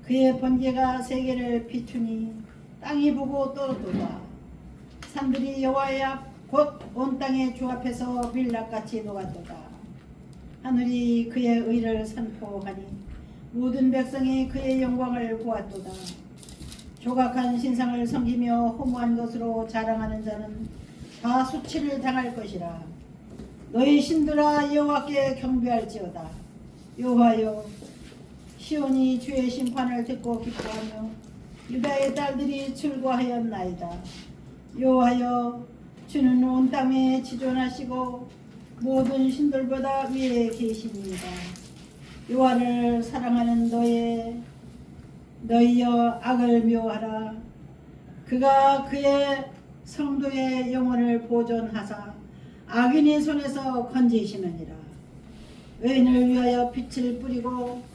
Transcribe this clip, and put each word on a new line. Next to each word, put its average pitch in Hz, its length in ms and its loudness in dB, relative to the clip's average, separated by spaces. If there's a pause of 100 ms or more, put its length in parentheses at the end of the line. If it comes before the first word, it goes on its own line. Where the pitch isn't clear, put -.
그의 254 360 4
번개가 254 600 2
세계를 247 640 -2
비추니 226 680 -6 (460)
땅이 294 340 2
보고 269 380 -2
떨었도다. - 680 -4 (920)
산들이 269 500 -2
여호와의 269 400 0
앞, 262 260 -4 (220)
곧 294 280 2 (160)
온 262 240 -2
땅의 262 380 0
주 254 120 -4
앞에서 247 640 -4
밀랍같이 226 680 -4
녹았도다. 185 520 -10 (1080)
하늘이 240 680 2
그의 233 300 2
의를 226 480 0
선포하니 202 800 -8 (680)
모든 254 380 2
백성이 262 580 0
그의 262 340 0
영광을 240 560 -2
보았도다. 196 520 -6 (1080)
조각한 247 580 0
신상을 240 480 0
섬기며 233 720 2
허무한 240 380 0
것으로 233 520 -4
자랑하는 220 560 -2
자는 214 440 -8 (540)
다 254 220 2
수치를 277 560 -4
당할 254 340 -2
것이라. 180 480 -8 (880)
너희 277 280 6
신들아, 294 720 4
여호와께 285 640 2
경배할지어다. 220 920 -2 (680)
여호와여, 226 680 4 (920)
시온이 262 640 2
주의 262 280 0
심판을 247 560 -2
듣고 233 360 -4
기뻐하며 220 680 -8 (640)
유다의 277 440 0
딸들이 277 600 -2
즐거워하였나이다. 240 1160 -2 (880)
여호와여, 247 840 2 (440)
주는 254 340 4
온 254 280 4
땅에 262 520 2
지존하시고 254 1080 -4 (520)
모든 262 500 2
신들보다 269 800 0
위에 247 400 2
계시니이다. 202 800 -6 (1040)
여호와를 240 720 4
사랑하는 233 680 2
너의, 233 720 0 (1000)
너희여, 240 800 4
악을 240 420 4
묘하라. 220 720 0 (920)
그가 269 580 6
그의 277 640 2 (340)
성도의 262 880 -2
영혼을 240 500 2
보존하사 220 880 -2 (540)
악인의 294 560 6
손에서 269 680 -2
건지시느니라. 196 840 0 (1040)
의인을 247 480 6
위하여 247 420 4
빛을 247 500 -4
뿌리고 247 600 -4 (120)